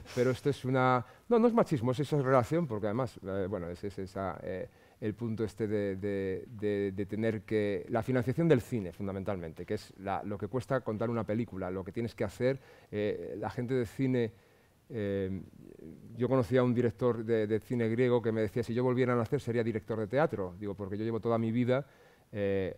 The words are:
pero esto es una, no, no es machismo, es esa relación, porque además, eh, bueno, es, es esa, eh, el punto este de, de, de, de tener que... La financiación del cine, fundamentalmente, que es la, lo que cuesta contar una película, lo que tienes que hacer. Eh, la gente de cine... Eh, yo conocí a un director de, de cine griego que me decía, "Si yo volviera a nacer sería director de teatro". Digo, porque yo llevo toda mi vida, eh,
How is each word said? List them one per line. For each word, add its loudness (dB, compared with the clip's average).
pero 2
esto -2
es -2
una, 4
no, 6
no 6
es 2
machismo, 2
es -2
esa 2
relación, 4
porque -2
además, -2
eh, -2
bueno, -4
es, -10
es -6
esa, -6
eh, -6
el -2
punto -4
este -2
de, 0
de, -4
de, 0
de -4
tener -2
que... 0
La 0
financiación 2
del 8
cine, -4
fundamentalmente, -6
que -4
es -10
la, -4
lo -6
que -6
cuesta -2
contar -4
una -2
película, -4
lo -4
que -12
tienes -6
que -2
hacer. 0
Eh, -4
la -6
gente -2
de 2
cine... 0
Eh, -2
yo 0
conocí 4
a 8
un 4
director 2
de, 2
de 2
cine 0
griego 4
que 0
me 0
decía, 0
"Si -4
yo 2
volviera 2
a 4
nacer 0
sería 0
director -2
de -2
teatro". 0
Digo, -6
porque -6
yo -4
llevo -2
toda 2
mi 2
vida, 2
eh, 0